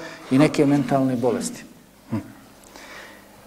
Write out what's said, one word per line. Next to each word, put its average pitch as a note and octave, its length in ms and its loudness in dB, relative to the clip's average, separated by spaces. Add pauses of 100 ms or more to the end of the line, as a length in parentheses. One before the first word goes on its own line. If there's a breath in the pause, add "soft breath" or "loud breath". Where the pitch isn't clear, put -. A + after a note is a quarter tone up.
(320 loud breath)
i C3 60 4
neke D3+ 280 4
mentalne C#3 500 2
bolesti. A#2 480 -2 (460)
Hm. A2 80 -4 (1300 loud breath)